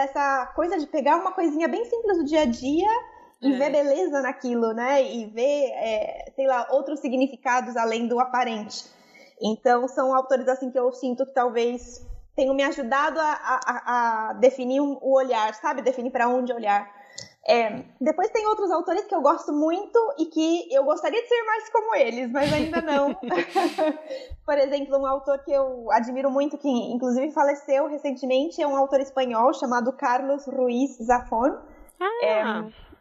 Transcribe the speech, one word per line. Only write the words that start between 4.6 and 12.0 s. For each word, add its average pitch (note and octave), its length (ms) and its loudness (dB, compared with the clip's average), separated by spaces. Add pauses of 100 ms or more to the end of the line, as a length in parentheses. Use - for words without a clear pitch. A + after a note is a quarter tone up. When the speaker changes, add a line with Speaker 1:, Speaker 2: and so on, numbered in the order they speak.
Speaker 1:
né? C4 300 2
E A#3 240 -6
ver, C4 440 0
é, G#3+ 640 -4
sei C4+ 120 0
lá, B3 240 2
outros C#4 280 0
significados B3 800 0
além A3+ 300 0
do A#3+ 120 0
aparente. A#3+ 680 -2 (540)
Então, A#3+ 480 2
são C4 280 0
autores, C4 320 0
assim, C4 240 -2
que B3+ 80 -2
eu B3 120 2
sinto B3+ 360 -4
que C4 60 -20
talvez A#3+ 680 -2 (320)